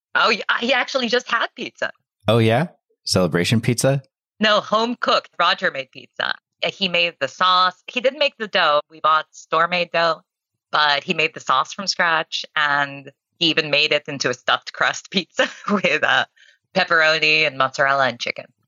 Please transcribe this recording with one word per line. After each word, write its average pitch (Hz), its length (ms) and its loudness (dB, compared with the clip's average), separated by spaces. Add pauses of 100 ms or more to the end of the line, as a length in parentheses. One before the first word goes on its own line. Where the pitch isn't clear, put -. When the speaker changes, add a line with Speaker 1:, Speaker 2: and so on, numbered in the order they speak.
(160)
Speaker 1:
Oh, 175 140 2
yeah, 226 120 0 (200)
he 240 100 0
actually 254 380 -2
just 247 200 0
had 240 260 -2
pizza. - 360 -10 (380)
Speaker 2:
Oh, 117 80 4
yeah? 117 300 2 (360)
Celebration 87 560 2
pizza? 135 420 0 (380)
Speaker 1:
No, 208 220 2
home 226 340 -2
cooked. - 420 -2
Roger 180 320 0
made 135 220 -10
pizza. - 420 -8 (300)
Uh, - 80 -2
he 196 160 -4
made 175 320 -2
the 135 80 -4
sauce. 185 600 0
He - 120 -8
didn't 262 200 0
make 277 180 -2
the 220 100 -8
dough. 160 320 2 (100)
We 156 120 -20
bought 156 300 2
store-made 175 600 -2
dough, 165 300 0 (500)
but 147 320 2
he 170 100 -4
made 160 200 -2
the 143 80 -16
sauce 139 320 0
from 190 140 -12
scratch, 165 580 -2 (100)
and 143 560 -2 (280)
he 170 100 0
even 156 200 -2
made 147 220 2
it 147 160 -2
into 143 220 -4
a 123 40 0
stuffed - 380 -4
crust - 400 -4
<laughs> - 0 -
pizza 202 380 -2 (200)
with, 175 360 0
uh, 131 180 2 (500)
pepperoni 156 720 2
and 135 120 -4
mozzarella 135 500 2
and 120 120 -4
chicken. - 260 -8 (220)